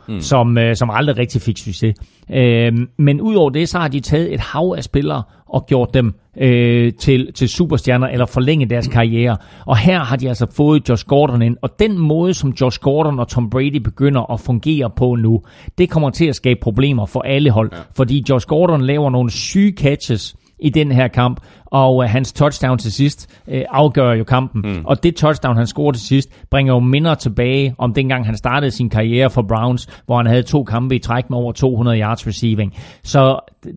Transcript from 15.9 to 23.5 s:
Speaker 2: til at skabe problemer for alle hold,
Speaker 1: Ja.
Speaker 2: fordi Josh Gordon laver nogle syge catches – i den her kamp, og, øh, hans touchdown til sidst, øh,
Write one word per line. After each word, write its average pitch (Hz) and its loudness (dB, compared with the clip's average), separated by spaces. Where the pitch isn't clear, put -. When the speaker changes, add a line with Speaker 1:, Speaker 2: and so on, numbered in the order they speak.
Speaker 2:
til 165 0
at 143 0
skabe 123 0
problemer 120 0
for 123 -6
alle 139 0
hold, 110 2
Speaker 1:
Ja. 87 -14
Speaker 2:
fordi 131 0
Josh 127 0
Gordon 160 2
laver 143 0
nogle 123 0
syge 196 0
catches – 139 -2
i 156 0
den 147 2
her 127 2
kamp, 123 0
og, 131 2
øh, 117 -2
hans 123 -2
touchdown 135 0
til 110 -6
sidst, 143 -2
øh, 131 -4